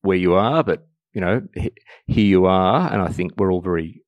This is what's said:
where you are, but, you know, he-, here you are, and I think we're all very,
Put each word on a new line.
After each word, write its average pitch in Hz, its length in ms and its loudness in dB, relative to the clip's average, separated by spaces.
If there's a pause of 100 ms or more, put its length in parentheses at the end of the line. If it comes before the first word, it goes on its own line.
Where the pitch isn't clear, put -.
where 95 160 0
you 90 160 2
are, 120 300 2
but, - 220 -4 (280)
you 104 80 -8
know, 95 200 0 (140)
he-, - 160 -6 (360)
here 107 180 0
you 95 200 4
are, 95 460 2
and 101 100 -2
I 87 60 -2
think 87 300 -6
we're 95 160 0
all 90 80 -2
very, 85 460 -6